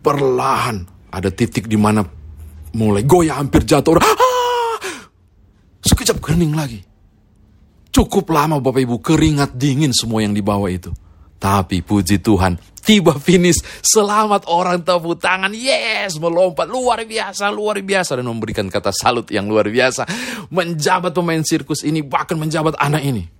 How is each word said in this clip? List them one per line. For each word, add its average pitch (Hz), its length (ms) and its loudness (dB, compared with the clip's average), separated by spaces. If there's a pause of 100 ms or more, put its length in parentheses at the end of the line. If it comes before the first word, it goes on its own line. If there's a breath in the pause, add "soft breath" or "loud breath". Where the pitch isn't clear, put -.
perlahan. 131 800 0 (240)
Ada 92 240 -4
titik 110 400 -2
di 107 80 2
mana 107 240 4 (720)
mulai 107 320 2
goyah, 165 320 4
hampir 143 240 -2
jatuh. 156 320 4
Orang, 175 80 6
ah! 494 720 2 (1120 loud breath)
Sekejap - 320 0
kening 160 320 0
lagi. 135 320 -6 (1080)
Cukup 202 400 2
lama, 151 260 2
Bapak 131 240 2
Ibu, 120 160 -2
keringat 151 560 2
dingin 139 400 0
semua 113 240 -2
yang 104 160 0
dibawa 101 320 0
itu. 90 240 -6 (460 soft breath)
Tapi 92 460 0
puji 98 400 0
Tuhan, 92 320 2 (260 soft breath)
tiba 170 380 4
finish. 175 400 4 (240 loud breath)
Selamat, 208 640 2
orang 180 320 0
tepuk 170 400 0
tangan. 190 320 -2
Yes, 220 640 -4
melompat. 170 560 0
Luar 233 320 -2
biasa, 202 480 -6
luar 208 320 -4
biasa. 190 320 -2
Dan 123 160 -6
memberikan 110 400 -4
kata 101 240 -2
salut 120 320 0
yang 101 180 -2
luar 107 220 2
biasa. 123 400 0 (400 loud breath)
Menjabat 170 640 -2
pemain 165 320 0
sirkus 151 400 -4
ini, 156 160 -2
bahkan 151 400 -4
menjabat 156 400 -2
anak 147 240 0
ini. 113 240 -2 (120)